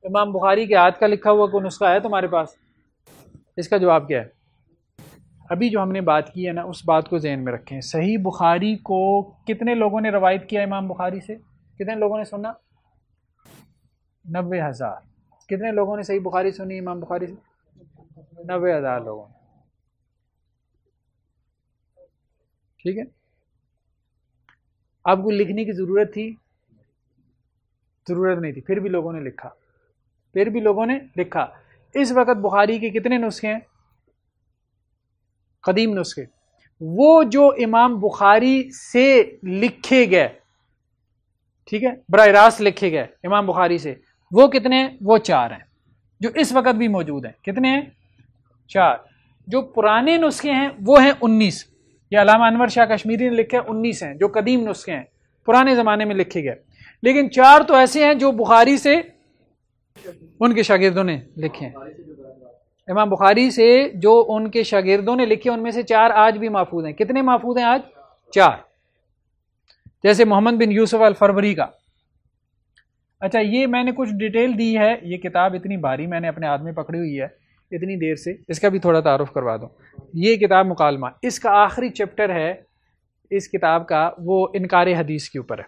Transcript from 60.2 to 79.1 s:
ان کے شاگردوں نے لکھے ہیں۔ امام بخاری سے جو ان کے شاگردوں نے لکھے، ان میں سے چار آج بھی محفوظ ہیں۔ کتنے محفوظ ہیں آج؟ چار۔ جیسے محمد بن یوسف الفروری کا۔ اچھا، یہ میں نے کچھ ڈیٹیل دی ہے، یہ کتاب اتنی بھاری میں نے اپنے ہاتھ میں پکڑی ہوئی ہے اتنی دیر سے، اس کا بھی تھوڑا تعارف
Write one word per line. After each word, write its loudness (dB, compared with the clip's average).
ان 2
کے 2
شاگردوں 2
نے -6
لکھے -10
ہیں۔ -16
امام 0
بخاری 4
سے 4
جو 6
ان -4
کے -2
شاگردوں 0
نے 0
لکھے، -2
ان -6
میں -6
سے -6
چار 4
آج 4
بھی -6
محفوظ -4
ہیں۔ -8
کتنے -2
محفوظ 0
ہیں -2
آج؟ 2
چار۔ 6
جیسے 4
محمد 2
بن 0
یوسف 0
الفروری 2
کا۔ -4
اچھا، -2
یہ -2
میں -2
نے -4
کچھ -6
ڈیٹیل -2
دی -2
ہے، 2
یہ -8
کتاب -2
اتنی -8
بھاری -4
میں -6
نے -6
اپنے -8
ہاتھ -4
میں -12
پکڑی -10
ہوئی -8
ہے -6
اتنی -8
دیر -4
سے، -12
اس -10
کا 2
بھی -2
تھوڑا 2
تعارف 0